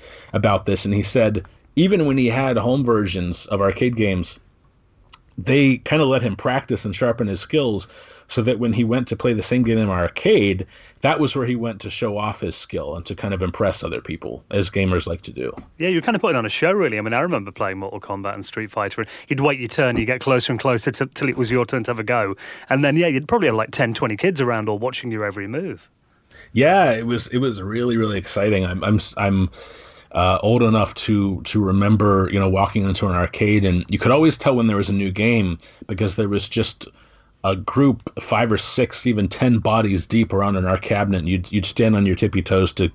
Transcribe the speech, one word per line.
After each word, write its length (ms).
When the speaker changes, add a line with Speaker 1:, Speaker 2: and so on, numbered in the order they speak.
Speaker 1:
about 340
this, 180
and 100
he 80
said 420
even 300
when 120
he 80
had 300
home 280
versions 640
of 140
arcade 360
games, 440
they 420
kinda 260
let 180
him 120
practice 500
and 120
sharpen 320
his 120
skills 460
so 160
that 160
when 140
he 120
went 240
to 80
play 160
the 100
same 200
game 160
in 60
an 60
arcade, 760
that 180
was 160
where 120
he 100
went 240
to 80
show 300
off 220
his 140
skill 400
and 120
to 80
kind 180
of 80
impress 420
other 200
people, 480
as 180
gamers 380
like 160
to 100
do. 180
Speaker 2:
Yeah, 100
you're 140
kind 120
of 60
putting 160
on 80
a 60
show, 220
really. 260
I 20
mean, 140
I 60
remember 320
playing 260
Mortal 220
Kombat 340
and 100
Street 260
Fighter, 320
and 80
you'd 120
wait 200
your 80
turn, 280
you'd 100
get 140
closer 320
and 80
closer 300
to, 160
till 220
it 100
was 120
your 140
turn 200
to 60
have 100
a 40
go. 300
And 160
then, 120
yeah, 100
you'd 220
probably 180
have, 100
like, 140
ten, 240
twenty 220
kids 260
around 260
all 100
watching 320
your 140
every 220
move. 420
Speaker 1:
Yeah, 380
it 160
was, 220
it 100
was 240
really, 340
really 220
exciting. 480
I'm, 180
I'm, 160
I'm, 340
uh, 300
old 200
enough 340
to, 480
to 180
remember, 680
you 80
know, 120
walking 340
into 220
an 80
arcade, 500
and 240
you 100
could 140
always 240
tell 180
when 120
there 100
was 140
a 40
new 160
game 460
because 300
there 120
was 180
just 420
a 100
group, 640
five 300
or 80
six, 480
even 220
ten 300
bodies 500
deep 240
around 240
an 80
arcade 240
cabinet. 300
And 100
you'd, 240
you'd 140
stand 280
on 100
your 120
tippy 260
toes 320
to 200